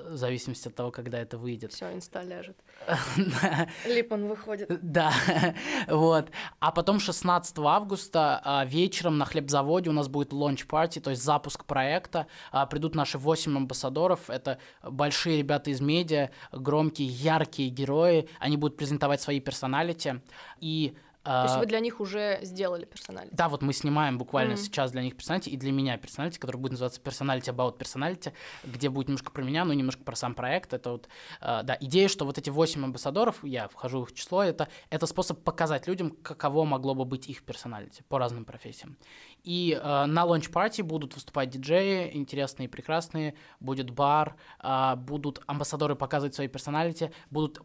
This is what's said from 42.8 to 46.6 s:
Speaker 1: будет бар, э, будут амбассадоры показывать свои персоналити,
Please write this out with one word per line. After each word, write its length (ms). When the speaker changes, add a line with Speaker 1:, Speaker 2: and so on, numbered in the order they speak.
Speaker 1:
будет 300
бар, 460
э, 340
будут 520
амбассадоры 480
показывать 400
свои 120
персоналити, 600